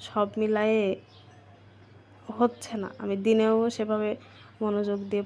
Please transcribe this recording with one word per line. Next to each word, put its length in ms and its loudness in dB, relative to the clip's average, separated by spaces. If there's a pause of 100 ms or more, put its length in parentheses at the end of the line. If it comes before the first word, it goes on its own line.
সব 360 -2
মিলায়ে 600 2 (1300)
হচ্ছে 500 -2
না। 220 -6
আমি 180 -4
দিনেও 540 4
সেভাবে 460 -2 (460)
মনোযোগ 380 0
দিয়ে 260 -4